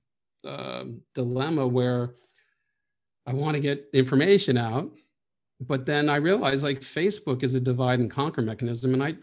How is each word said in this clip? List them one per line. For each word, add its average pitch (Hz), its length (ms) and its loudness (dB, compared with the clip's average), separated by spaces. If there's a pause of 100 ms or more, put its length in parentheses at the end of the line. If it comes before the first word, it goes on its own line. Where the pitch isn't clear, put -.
(460)
uh, 69 400 -10 (280)
dilemma 135 540 -2
where 123 480 0 (1120)
I 123 80 -6
wanna 147 260 -2
get 143 340 -2
information 135 640 6
out, 120 340 -2 (680)
but 127 260 -4
then 147 220 2
I 147 100 2
realize, 147 460 2
like, 139 180 -4
Facebook 156 640 -2
is 131 120 0
a 131 40 0
divide 127 400 2
and 117 100 0
conquer 147 320 -2
mechanism. 127 520 -2
And 131 100 0
I, 156 200 -4